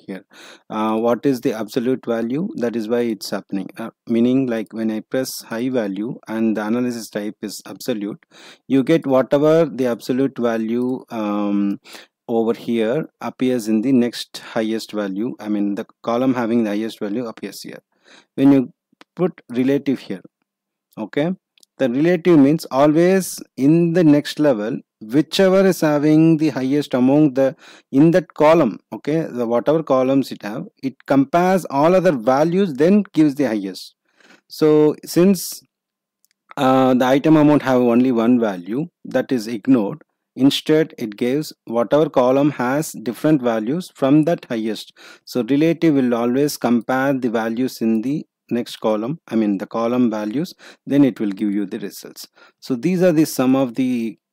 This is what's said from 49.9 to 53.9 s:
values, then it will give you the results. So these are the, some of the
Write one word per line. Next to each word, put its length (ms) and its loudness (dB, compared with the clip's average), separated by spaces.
values, 420 -6
then 180 2
it 160 2
will 120 -4
give 200 -4
you 140 -2
the 140 -8
results. 500 -16
So 160 -6
these 260 -2
are 80 4
the, 140 2
some 320 0
of 180 -2
the 440 -4